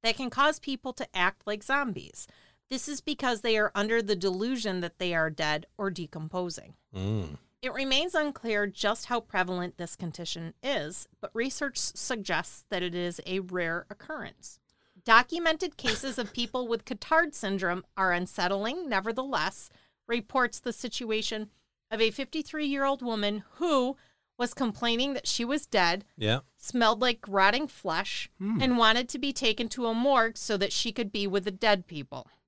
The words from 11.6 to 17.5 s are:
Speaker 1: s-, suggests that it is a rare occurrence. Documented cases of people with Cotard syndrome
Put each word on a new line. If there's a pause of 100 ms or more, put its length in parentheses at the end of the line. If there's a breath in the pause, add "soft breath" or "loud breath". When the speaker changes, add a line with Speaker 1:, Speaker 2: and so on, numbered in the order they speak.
Speaker 1:
s-,
suggests
that
it
is
a
rare
occurrence. (440 soft breath)
Documented
cases
of
people
with
Cotard
syndrome (140)